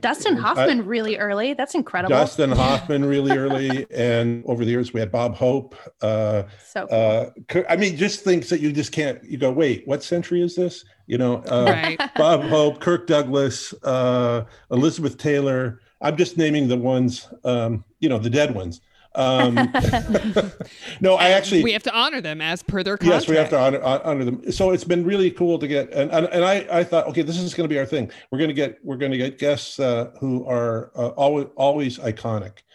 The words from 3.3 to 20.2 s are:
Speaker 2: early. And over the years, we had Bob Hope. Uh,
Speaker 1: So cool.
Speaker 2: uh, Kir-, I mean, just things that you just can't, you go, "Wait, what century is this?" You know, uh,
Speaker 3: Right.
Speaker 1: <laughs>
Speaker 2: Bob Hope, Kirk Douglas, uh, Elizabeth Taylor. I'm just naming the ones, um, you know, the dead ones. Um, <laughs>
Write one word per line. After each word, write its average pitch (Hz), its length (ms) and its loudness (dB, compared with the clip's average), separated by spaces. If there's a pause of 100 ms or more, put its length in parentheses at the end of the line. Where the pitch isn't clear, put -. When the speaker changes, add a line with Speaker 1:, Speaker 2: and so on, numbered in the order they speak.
Speaker 2:
early. 135 520 -2
And 117 560 0
over 120 200 -2
the 113 60 2
years, 120 220 -2
we 117 60 -2
had 107 140 -4
Bob 120 200 -2
Hope. 127 420 0 (260)
Uh, 107 420 0 (240)
Speaker 1:
So - 200 -8
cool. 113 120 0
Speaker 2:
uh, 113 300 2 (180)
Kir-, 180 220 0
I 170 80 2
mean, 190 180 0
just 202 300 -2
things 180 240 2
that 175 100 0
you 147 140 0
just 147 180 -2
can't, 143 320 -4
you - 140 -10
go, 135 120 2
"Wait, 135 380 0
what 143 160 -2
century 175 380 -2
is 175 140 -2
this?" 180 280 -4 (240)
You 117 100 -2
know, 123 200 0 (100)
uh, 120 240 4
Speaker 3:
Right. 165 380 -2
Speaker 1:
<laughs> - 80 -6
Speaker 2:
Bob 156 260 4
Hope, 151 380 2
Kirk 175 260 0
Douglas, 139 680 0 (100)
uh, 123 600 2 (280)
Elizabeth 143 460 0
Taylor. 135 600 0 (220)
I'm 151 160 0
just 170 200 2
naming 151 300 2
the 123 100 2
ones, 127 520 0 (160)
um, 117 400 -2 (160)
you 156 80 2
know, 120 100 0
the 117 100 -2
dead 143 240 2
ones. 92 280 -10 (340)
Um, 127 640 2
<laughs> - 1200 -2